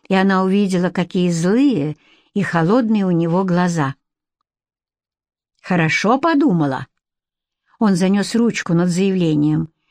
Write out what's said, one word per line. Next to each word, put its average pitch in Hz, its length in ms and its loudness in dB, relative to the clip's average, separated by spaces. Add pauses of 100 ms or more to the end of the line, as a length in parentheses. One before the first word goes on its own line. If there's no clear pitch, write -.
и 190 60 0
она 190 280 2
увидела, 185 480 0
какие 180 400 -2
злые 180 680 0 (380)
и 202 80 0
холодные 202 640 0
у 185 40 0
него 170 340 0
глаза. 170 500 -2 (1700)
«Хорошо 180 560 0
подумала». 175 680 0 (880)
Он 202 160 2
занёс 185 400 0
ручку 226 400 0
над 175 140 2
заявлением 160 840 0 (180)